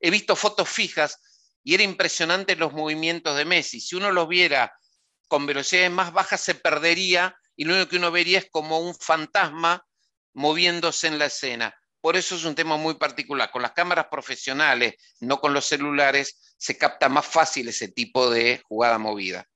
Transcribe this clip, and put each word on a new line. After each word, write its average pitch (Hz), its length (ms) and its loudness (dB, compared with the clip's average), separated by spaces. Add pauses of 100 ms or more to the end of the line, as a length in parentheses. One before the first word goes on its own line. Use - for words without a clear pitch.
he 170 100 2
visto 202 240 0
fotos 208 340 0
fijas 160 520 -2 (420)
y 147 120 0
era 202 100 4
impresionante 185 720 0
los 156 160 -2
movimientos 156 640 -4
de 147 80 0
Messi. 156 360 0
Si - 140 -8
uno 196 160 -2
los 180 160 2
viera 156 500 2 (520)
con 143 180 0
velocidades 147 460 2
más 175 200 0
bajas, 185 280 0
se - 160 -2
perdería 175 800 2 (180)
y 151 100 -8
lo 165 100 0
único 190 160 0
que 180 60 -2
uno 175 140 0
vería 175 280 2
es - 120 -4
como 156 280 -4
un 170 160 -6
fantasma 165 920 0 (460)
moviéndose 165 760 0
en 151 120 -2
la 147 80 2
escena. 120 520 -6 (220)
Por 165 160 2
eso 185 180 -2
es 165 100 -6
un 156 100 -4
tema 160 220 0
muy 156 180 -2
particular. 135 560 -4
Con 123 120 -4
las 120 100 -4
cámaras 175 380 0
profesionales, 135 840 0 (260)
no 135 200 -2
con 147 120 2
los 139 140 0
celulares, 139 880 0
se - 220 -6
capta 147 300 2
más 139 180 2
fácil 147 420 0
ese 110 200 -6
tipo 123 420 0
de 117 340 2
jugada 113 340 2
movida. 98 580 -6